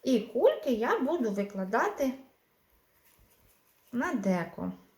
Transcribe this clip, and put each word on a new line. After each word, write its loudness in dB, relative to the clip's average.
І 4
кульки 2
я 2
буду 0
викладати -2
на -2
деко. -2